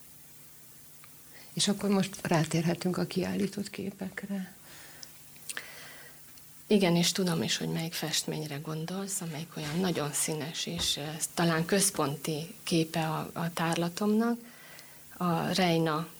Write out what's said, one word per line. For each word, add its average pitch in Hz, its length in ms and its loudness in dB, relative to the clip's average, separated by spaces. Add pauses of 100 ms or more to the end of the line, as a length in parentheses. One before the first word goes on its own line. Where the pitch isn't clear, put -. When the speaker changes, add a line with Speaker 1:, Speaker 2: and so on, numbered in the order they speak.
(1500)
Speaker 1:
És - 160 2
akkor 196 220 2
most 196 320 4
rátérhetünk 170 720 2
a 175 80 0
kiállított 190 640 -2
képekre. 190 840 -8 (2000)
Speaker 2:
Igen, 190 300 6
és 175 160 6
tudom 175 300 0
is, 170 140 0
hogy 165 120 -2
melyik 165 240 -2
festményre 156 640 -4
gondolsz, 160 640 -6
amelyik 165 360 -8
olyan 151 240 -4
nagyon 156 320 0
színes, 156 540 -2
és, 170 300 0
eh, 151 200 -6 (180)
talán 170 300 4
központi 160 1000 0
képe 160 460 2
a, 156 240 -2
a 170 200 -2
tárlatomnak, 208 840 2 (800)
a 165 380 0
Reina 165 540 4 (120)